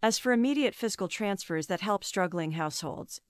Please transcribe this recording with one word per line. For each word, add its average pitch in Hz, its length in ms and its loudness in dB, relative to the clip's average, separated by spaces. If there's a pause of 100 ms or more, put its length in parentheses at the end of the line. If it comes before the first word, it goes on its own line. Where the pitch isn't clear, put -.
As 220 160 4
for 254 140 2
immediate 262 420 4
fiscal 202 320 -2
transfers 185 600 -2
that - 160 -2
help 202 200 0
struggling 170 500 -2
households, 156 760 -6